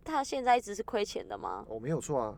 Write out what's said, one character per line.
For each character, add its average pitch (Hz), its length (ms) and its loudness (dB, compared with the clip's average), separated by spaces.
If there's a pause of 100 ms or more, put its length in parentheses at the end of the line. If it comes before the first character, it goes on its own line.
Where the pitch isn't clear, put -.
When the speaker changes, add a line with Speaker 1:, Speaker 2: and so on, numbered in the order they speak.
Speaker 1:
它 302 180 0
现 269 200 -2
在 247 120 8
一 247 60 6
直 202 120 -6
是 202 80 -6
亏 214 220 0
钱 - 240 -6
的 104 100 -6
吗？ 92 300 -6
Speaker 2:
哦， 110 100 -6
没 117 120 -4
有 156 100 2
错 139 180 0
啊， 110 200 0